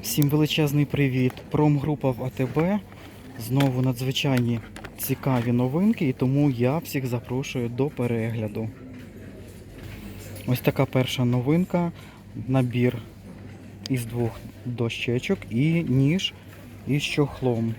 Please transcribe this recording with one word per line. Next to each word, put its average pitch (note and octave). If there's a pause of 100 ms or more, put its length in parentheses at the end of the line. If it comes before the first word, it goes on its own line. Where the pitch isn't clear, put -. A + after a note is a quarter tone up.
Всім C#3+
величезний D3
привіт! C3 (180)
Промгрупа D3
в B2
А B2+
Т C3 (100)
Б. F#3 (600)
Знову B2+
надзвичайні B2+ (380)
цікаві B2+
новинки, D3+
і C3
тому C#3
я B2+
всіх C#3
запрошую B2
до B2
перегляду. A2+ (1800)
Ось B2
така C#3
перша B2+
новинка. E3 (540)
Набір B2 (920)
із B2
двох A#2 (240)
дощечок B2 (120)
і D#3+
ніж C3+ (520)
із C#3
чохлом. A#2